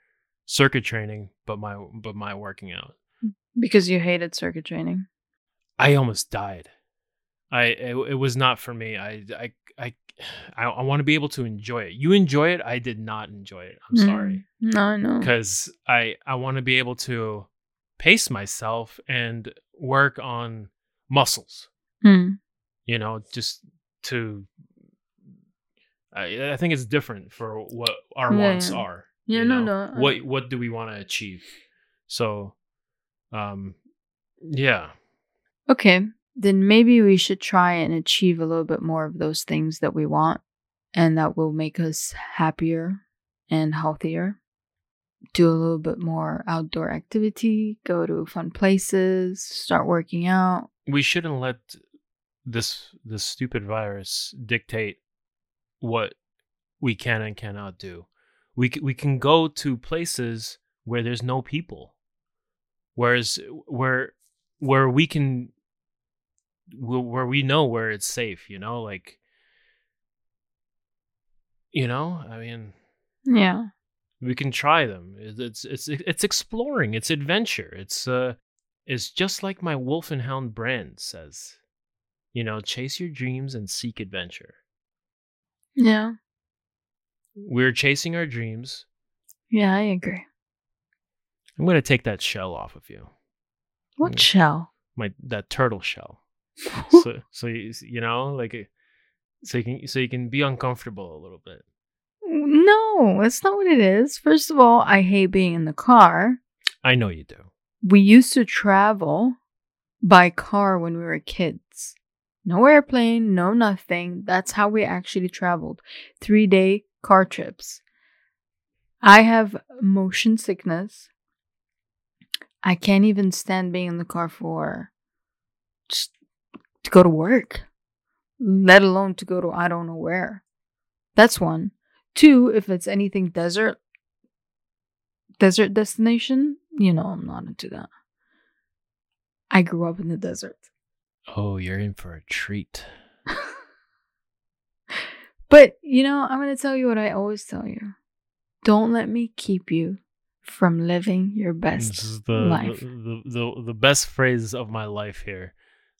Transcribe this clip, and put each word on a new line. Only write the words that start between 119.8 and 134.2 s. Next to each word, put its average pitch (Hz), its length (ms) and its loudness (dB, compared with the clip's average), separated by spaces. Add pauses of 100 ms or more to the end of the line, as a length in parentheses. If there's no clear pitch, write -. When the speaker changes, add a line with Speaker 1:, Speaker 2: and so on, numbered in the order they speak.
Speaker 2:
motion 196 560 2
sickness. 180 720 -6 (1500)
I 185 120 2
can't 196 300 4
even 196 260 2
stand 185 420 -6
being 180 140 -4
in 170 100 -6
the 170 80 -6
car 170 240 -6
for 165 640 -8 (1000)
just - 220 -6 (720)
to - 80 -12
go 185 120 10
to 180 60 6
work, 170 520 0 (800)
let 190 440 8
alone 190 320 2
to 190 100 -14
go 180 160 -4
to 175 100 -2
I 175 160 -2
don't 170 200 -4
know 165 80 -12
where. 175 480 -6 (720)
That's 226 260 6
one. 170 300 -4 (420)
Two, 254 360 8
if 214 200 0
it's 180 180 -4
anything 196 420 -2
desert, 175 500 -2 (1600)